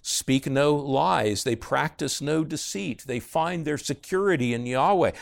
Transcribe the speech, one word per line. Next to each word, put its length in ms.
speak 440
no 300
lies. 680
They 140
practice 640
no 240
deceit. 600
They 140
find 460
their 120
security 760
in 120
Yahweh, 460